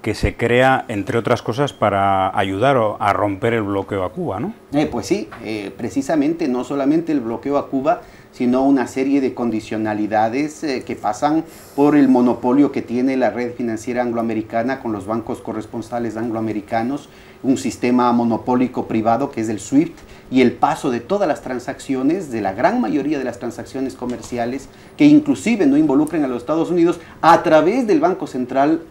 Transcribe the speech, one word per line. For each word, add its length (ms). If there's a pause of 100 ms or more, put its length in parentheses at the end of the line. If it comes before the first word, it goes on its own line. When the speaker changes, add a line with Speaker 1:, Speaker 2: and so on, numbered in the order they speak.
Speaker 1:
que 140
se 200
crea, 540
entre 300
otras 240
cosas, 320
para 600
ayudar 420
o, 200
a 140
romper 400
el 100
bloqueo 420
a 80
Cuba, 280
¿no? 140 (180)
Speaker 2:
Eh, 180
pues 160
sí, 220 (160)
eh, 320
precisamente, 720
no 160
solamente 480
el 80
bloqueo 380
a 100
Cuba, 320 (320)
sino 320
una 220
serie 340
de 140
condicionalidades, 1300
eh, 220
que 100
pasan 480 (320)
por 200
el 120
monopolio 640
que 80
tiene 380
la 100
red 240
financiera 500
angloamericana 800
con 120
los 120
bancos 380
corresponsales 760
angloamericanos, 920 (320)
un 160
sistema 540
monopólico 760
privado 440
que 120
es 80
el 100
swift, 320 (380)
y 120
el 100
paso 400
de 80
todas 260
las 160
transacciones, 880
de 100
la 120
gran 280
mayoría 380
de 60
las 160
transacciones 560
comerciales, 720 (280)
que 80
inclusive 640
no 100
involucren 460
a 60
los 140
Estados 280
Unidos, 300 (200)
a 220
través 460
del 100
Banco 300
Central 640